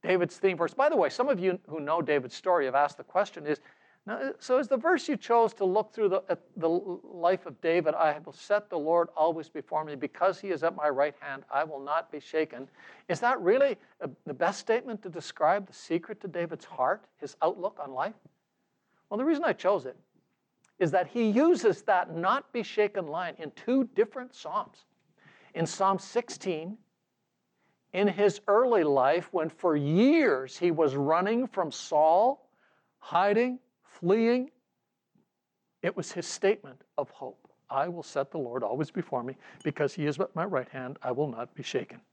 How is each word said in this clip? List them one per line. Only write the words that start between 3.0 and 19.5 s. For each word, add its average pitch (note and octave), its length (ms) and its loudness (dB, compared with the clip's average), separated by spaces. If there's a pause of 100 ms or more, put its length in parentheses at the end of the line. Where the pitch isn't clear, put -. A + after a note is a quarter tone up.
question, F3+ 420 -4
is, D3+ 140 -2 (480)
now, B3+ 320 -6
so B3+ 180 0
is C4+ 100 0
the C4+ 100 0
verse D#4+ 300 2
you D4 80 0
chose A#3 380 2
to - 100 -4
look G3+ 300 0
through G#3+ 160 2
the, F#3+ 180 0
at E3+ 120 -2 (180)
the E3 100 -2
life F3 800 -2
of D3+ 160 -16
David, E3 320 2
"I D#3 320 2
will C#3+ 80 -18
set G#3 340 -2
the E3+ 120 -6
Lord E3 360 2
always D#3+ 320 0
before D#3 360 -6
me. D3+ 100 -10
Because D3+ 460 -2
he G3 100 -10
is D#3+ 140 -2
at E3 120 0
my D3+ 140 0
right C#3+ 300 0
hand, C#3 320 -10
I C#3 120 0
will D#3 160 -8
not D3 320 -4
be D3+ 80 -10
shaken." C#3+ 480 -4 (420)
Is E3+ 100 -2
that B3 220 2
really A#3+ 360 4 (220)
a, D#3 100 -8 (160)
the D3 80 -10
best F3 260 -2
statement A3+ 440 -4
to F#3+ 60 -12
describe F3 580 -2
the - 60 -20
secret E3 480 -6
to G3+ 60 -12
David's E3+ 380 -8
heart, D3 400 -2 (120)
his - 260 -14
outlook F#3+ 360 -2
on C3+ 120 -10
life? D#3 240 -6 (920)
Well, G#3 120 -4
the C4 60 0
reason D#4 180 2
I B3+ 100 2